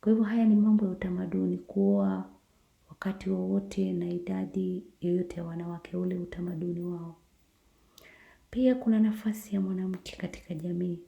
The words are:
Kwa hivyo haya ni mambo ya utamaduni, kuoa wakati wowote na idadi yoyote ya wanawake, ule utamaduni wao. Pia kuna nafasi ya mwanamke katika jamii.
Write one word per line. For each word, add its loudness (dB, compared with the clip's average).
Kwa 4
hivyo 6
haya 2
ni 8
mambo 6
ya 0
utamaduni, -2
kuoa 2
wakati -6
wowote -2
na -2
idadi -4
yoyote -2
ya -8
wanawake, -8
ule -2
utamaduni -6
wao. -8
Pia 4
kuna 4
nafasi 0
ya 2
mwanamke -4
katika -8
jamii. -2